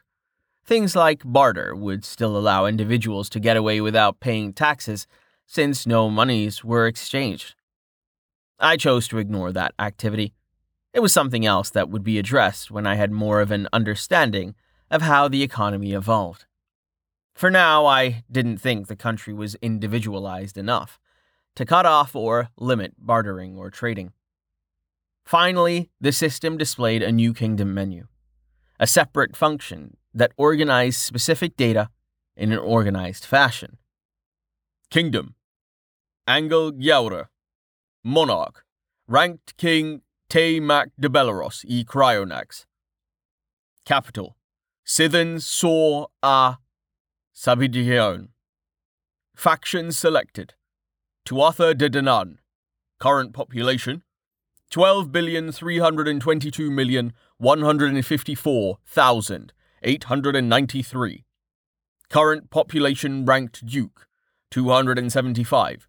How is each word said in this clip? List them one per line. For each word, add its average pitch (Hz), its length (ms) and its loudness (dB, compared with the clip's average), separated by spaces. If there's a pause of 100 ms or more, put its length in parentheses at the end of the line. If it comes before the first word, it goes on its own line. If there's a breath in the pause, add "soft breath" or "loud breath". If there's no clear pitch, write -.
(640)
Things 214 320 0
like 160 280 4
barter 123 520 2
would 101 280 -6
still 107 320 -4
allow 101 300 2
individuals 107 640 -2
to 113 100 -6
get 113 160 2
away 107 240 0
without 107 400 2
paying 110 320 -4
taxes, 139 540 -4 (400)
since 143 400 -2
no 113 240 2
monies 107 540 0
were 117 220 2
exchanged. 117 680 -6 (1040)
I 160 180 2
chose 127 320 0
to 113 100 -6
ignore 98 340 -6
that 92 260 -4
activity. 104 560 -6 (580)
It 240 80 0
was 208 120 4
something 123 340 2
else 98 240 0
that 92 180 0
would 101 140 -6
be 107 160 0
addressed 104 520 0
when 104 160 -6
I 101 100 0
had 104 160 0
more 107 280 0
of 104 100 0
an 101 220 -4
understanding 107 840 0 (340)
of 160 120 2
how 143 260 4
the 139 140 0
economy 101 500 -4
evolved. 98 540 -2 (880)
For 185 160 2
now, 160 360 6
I 131 440 2
didn't 120 280 -2
think 107 300 -4
the 104 80 -12
country 110 360 -8
was 104 300 -10
individualized 101 960 -6
enough 101 400 -6 (580)
to - 80 -4
cut 175 220 4
off 151 280 4
or 117 340 -2 (100)
limit 117 400 -2
bartering 98 580 -4
or 95 140 -16
trading. 101 420 -8 (1120)
Finally, 175 680 2 (100)
the 139 120 2
system 160 460 -2
displayed 117 440 -2
a 110 100 0
new 117 200 2
kingdom 104 400 -2
menu, 98 340 -6 (720)
a 110 80 2
separate 143 500 0
function 147 600 -6 (180)
that 120 220 2
organized 143 600 2
specific 160 580 -2
data 110 340 0 (460)
in 107 140 -2
an 110 80 0
organized 98 680 -2
fashion. - 520 0 (1120)
Kingdom. 139 440 -2 (920)
Angel 156 440 0
Gyaura. 127 540 0 (760)
Monarch. 123 600 -2 (420)
Ranked 165 500 -2
King 156 460 -2 (260)
Tay 165 320 2
Mac 147 380 2
de 139 100 0
Belleross 117 600 0
y 120 180 -2
Cryonax. 101 800 -2 (1200)
Capital. - 520 -4 (500)
Sithen 156 540 2
Sor 156 680 2 (140)
A 131 340 4 (800)
Sabidion. 123 920 0 (1080)
Faction 165 560 -2
selected. - 600 -2 (720)
Tuatha 156 520 2
De 139 140 0
Danann. 113 480 0 (600)
Current 131 360 0
population, 123 680 -4 (680)
twelve 185 420 2
billion 165 400 -4
three 170 260 -6
hundred 156 300 2
and 143 140 -2
twenty-two 151 480 -2
million 127 420 -2 (240 soft breath)
one 139 240 4
hundred 151 320 2
and 135 120 -2
fifty-four 131 840 -2
thousand 117 680 0 (300)
eight 135 220 -2
hundred 139 300 -2
and 127 140 0
ninety-three. 127 760 -2 (840)
Current 156 420 2
population 139 760 -2
ranked 131 400 0
duke, 120 420 -6 (420)
two 127 200 0
hundred 127 280 2
and 120 140 -4
seventy-five. 120 760 -2